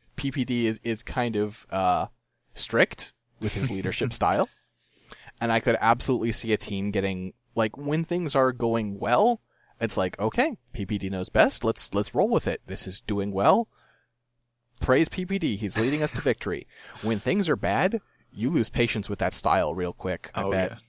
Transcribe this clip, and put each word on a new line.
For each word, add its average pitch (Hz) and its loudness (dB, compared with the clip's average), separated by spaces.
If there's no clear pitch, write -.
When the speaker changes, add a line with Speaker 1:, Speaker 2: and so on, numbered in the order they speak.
Speaker 1:
P 135 -4
P 127 -2
D 120 0
is, 110 0
is 113 -4
kind 120 -2
of, 104 -2
uh, 90 2
strict - 0
with 107 -2
his 110 -2
leadership 95 -2
<laughs> - -6
style. 98 4
And 117 0
I 113 4
could 117 2
absolutely 117 2
see 110 0
a 104 4
team 101 -4
getting, 95 -2
like, 110 0
when 147 -2
things 170 -2
are 131 4
going 113 0
well, 196 2
it's 113 -2
like, 95 0
"Okay, 233 0
P 98 -4
P 104 -2
D 95 -4
knows 95 -4
best. 202 4
Let's, - 0
let's - 0
roll 175 2
with 214 0
it. 82 -2
This - -6
is 92 -6
doing 101 -4
well. 156 4
Praise 147 4
P 185 -6
P 196 -2
D. 147 0
He's 104 -4
leading 139 0
us 151 0
to - -4
victory." 107 -2
When 107 0
things 175 0
are 135 2
bad, 117 0
you 110 -2
lose 156 2
patience 117 -2
with 101 -6
that 92 0
style 80 2
real 87 -4
quick, - -6
I 101 -4
Speaker 2:
Oh, 98 0
Speaker 1:
bet. 95 -2